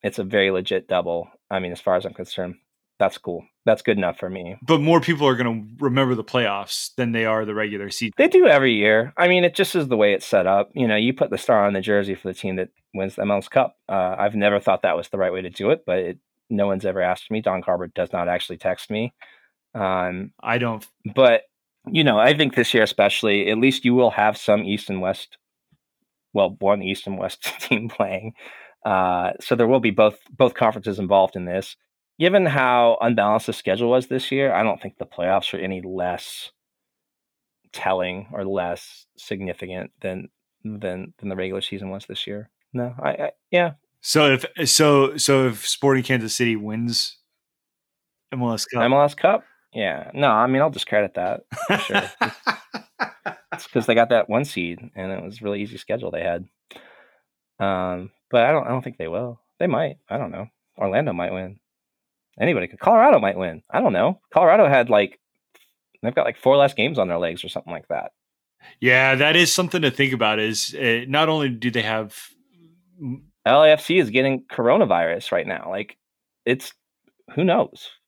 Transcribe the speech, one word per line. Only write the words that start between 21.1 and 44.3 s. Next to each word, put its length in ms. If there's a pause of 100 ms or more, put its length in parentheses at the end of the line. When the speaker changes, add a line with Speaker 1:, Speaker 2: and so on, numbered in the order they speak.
Speaker 1:
But, 260 (500)
you 120
know, 160
I 180
think 180
this 180
year 100
especially, 680
at 80
least 260
you 120
will 160
have 260
some 260
East 260
and 120
West, 360 (960)
well, 280
one 220
East 260
and 100
West 260
<laughs> 160
team 300
playing. 460 (500)
Uh, 460 (100)
so 120
there 140
will 140
be 100
both, 260 (140)
both 220
conferences 440
involved 380
in 80
this. 320 (420)
Given 280
how 560
unbalanced 460
the 40
schedule 380
was 180
this 240
year, 220
I 100
don't 180
think 160
the 80
playoffs 480
are 80
any 200
less 720 (1200)
telling 580
or 140
less 600 (120)
significant 840
than, 300 (340)
than, 540
than 100
the 80
regular 240
season 300
was 160
this 200
year. 240 (220)
No, 320
I, 60
I, 220 (200)
yeah. 200 (280)
Speaker 2:
So 340